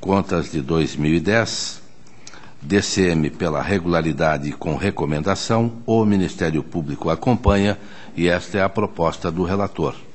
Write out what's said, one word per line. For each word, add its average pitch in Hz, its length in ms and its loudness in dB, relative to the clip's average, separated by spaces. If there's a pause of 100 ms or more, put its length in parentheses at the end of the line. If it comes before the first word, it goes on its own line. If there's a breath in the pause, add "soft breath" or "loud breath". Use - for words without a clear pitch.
contas 92 500 0
de 80 100 -2
dois 78 360 0
mil 76 180 2
e 82 60 4
dez, 107 600 -2 (800 loud breath)
D 92 220 2
C 95 280 2
M 78 200 2
pela 78 320 -2
regularidade 80 880 2
com 78 240 -4
recomendação, 92 1000 0 (120)
o 113 180 4
Ministério 87 600 2
Público 76 440 -4
acompanha 101 680 4 (380 loud breath)
e 85 100 2
esta 90 320 2
é 95 60 4
a 98 40 2
proposta 87 600 -2
do 87 140 0
relator. 92 500 -2 (200)